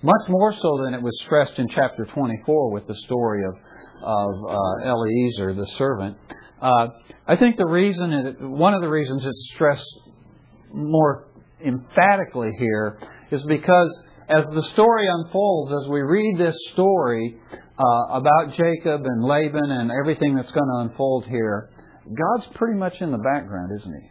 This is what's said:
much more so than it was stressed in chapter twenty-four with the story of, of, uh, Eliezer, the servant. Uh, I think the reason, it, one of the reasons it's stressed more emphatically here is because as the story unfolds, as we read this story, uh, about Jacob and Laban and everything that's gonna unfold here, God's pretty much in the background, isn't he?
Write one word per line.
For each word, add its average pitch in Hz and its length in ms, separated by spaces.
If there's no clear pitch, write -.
much 202 260
more 190 240
so 151 300
than 127 120
it 123 60
was 120 160
stressed 147 340
in 120 80
chapter - 380
twenty-four 131 680
with 104 160
the 107 80
story 113 400
of, 92 80
of, 101 480
uh, 101 400
Eliezer, 113 640
the 98 140
servant. 101 400
Uh, 120 280
I 175 80
think 233 220
the 185 80
reason, 175 460
it, 135 280
one 143 320
of 196 80
the 170 80
reasons 143 380
it's - 280
stressed 147 300
more 151 560
emphatically 139 880
here 107 400
is 139 140
because 165 480
as 156 120
the 156 80
story 220 340
unfolds, 165 760
as 139 60
we 143 100
read 185 380
this 170 180
story, 123 640
uh, 123 400
about 147 380
Jacob 165 480
and 120 180
Laban 147 480
and 120 200
everything 143 340
that's 127 160
gonna 127 380
unfold 131 380
here, 110 420
God's 175 480
pretty 226 240
much 185 240
in 160 100
the 117 60
background, 101 600
isn't 98 140
he? 76 180